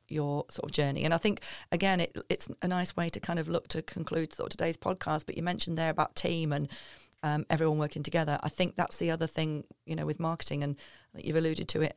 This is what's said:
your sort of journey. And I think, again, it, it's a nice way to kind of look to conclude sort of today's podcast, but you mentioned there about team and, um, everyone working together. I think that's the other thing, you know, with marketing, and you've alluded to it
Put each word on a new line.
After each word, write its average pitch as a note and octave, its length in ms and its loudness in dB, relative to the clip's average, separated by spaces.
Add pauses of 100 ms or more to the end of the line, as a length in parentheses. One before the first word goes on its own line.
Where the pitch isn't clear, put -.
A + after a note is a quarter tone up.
your C#3+ 400 0
sort - 160 -6
of - 80 -6
journey. C#3+ 320 2
And E3 80 4
I E3 60 4
think, G#3 240 0 (280)
again, F#3 300 4
it, - 160 0 (140)
it's - 180 0 (140)
a F3+ 60 0
nice F3+ 280 0
way E3+ 140 0
to - 100 -4
kind E3+ 180 -2
of D#3 100 -2
look E3+ 200 -2
to D#3+ 140 -2
conclude D#3+ 500 -2
sort - 140 -4
of - 100 -4
today's E3 220 0
podcast, E3+ 480 -2
but - 100 -6
you E3 60 -4
mentioned E3+ 340 0
there D#3+ 140 2
about - 260 0
team D#3+ 380 2
and, D3 160 0 (520)
um, D3 280 0
everyone D#3 260 4
working D3+ 260 -2
together. D3 400 0
I - 60 -2
think - 280 0
that's - 200 0
the E3+ 140 2
other E3 160 0
thing, D#3 380 -2 (200)
you D#3+ 100 -6
know, D#3 120 -2
with D3+ 120 -2
marketing, D#3+ 440 -2
and C#3+ 140 0 (420)
you've - 180 -2
alluded D#3+ 320 2
to - 140 2
it D3+ 140 2